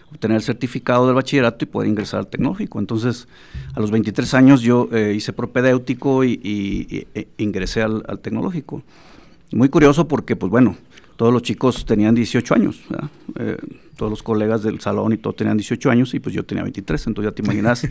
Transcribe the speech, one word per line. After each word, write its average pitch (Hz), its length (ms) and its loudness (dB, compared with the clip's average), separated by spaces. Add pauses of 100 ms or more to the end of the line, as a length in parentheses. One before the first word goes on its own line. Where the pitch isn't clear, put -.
(120)
obtener 110 260 0
el 110 40 -2
certificado 123 640 0
del 127 80 4
bachillerato 131 500 0
y - 40 -4
poder 107 200 -4
ingresar 104 300 -2
al 101 80 -4
tecnológico. 190 540 -4
Entonces, 113 480 -4 (440)
a - 60 -8
los 107 140 -2
veintitrés 113 420 0
años 131 260 8
yo, 120 300 4
eh, 107 240 0
hice 107 180 -6
propedéutico 127 920 0
y, 123 80 2 (100)
y, 101 480 -4
y, - 240 -10
e - 140 -10 (100)
ingresé 101 440 -4
al, 110 260 -2
al 101 100 -8
tecnológico. 139 640 -6 (720)
Muy 123 160 4
curioso 143 400 4
porque, - 260 -2
pues 95 160 -4
bueno, 113 260 4 (380)
todos 117 180 2
los 120 100 2
chicos 120 440 -2
tenían 107 300 4
dieciocho 117 380 0
años, - 360 2
¿verdad? - 200 -8 (280)
Eh, 107 180 -6 (400)
todos 107 140 -4
los 107 140 -8
colegas 107 400 0
del 107 160 -4
salón 104 320 -2
y 107 60 0
todo - 160 -4
tenían 107 220 0
dieciocho 113 320 -2
años 123 260 2
y - 40 -2
pues 104 160 -8
yo 104 100 -6
tenía 90 200 -6
veintitrés, - 420 -6
entonces 104 240 -4
ya - 60 -8
te 104 80 -8
imaginas, 107 460 0